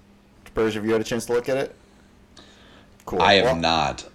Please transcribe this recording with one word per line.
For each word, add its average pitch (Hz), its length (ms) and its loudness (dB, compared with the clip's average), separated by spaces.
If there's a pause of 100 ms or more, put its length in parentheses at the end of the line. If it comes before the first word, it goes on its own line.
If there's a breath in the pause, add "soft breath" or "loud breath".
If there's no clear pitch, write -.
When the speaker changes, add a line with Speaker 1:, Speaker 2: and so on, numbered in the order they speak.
(480)
Speaker 1:
Spurs, 110 280 -2
have 104 100 -6
you 110 60 0
had 110 100 2
a - 100 -8
chance 117 140 -6
to 120 80 -4
look 120 160 -2
at 131 80 -2
it? - 180 -6 (1300 soft breath)
Cool. - 160 -2
Speaker 2:
I 101 140 6
have 92 100 4
Speaker 1:
Well, 120 100 2
Speaker 2:
not. 82 600 -2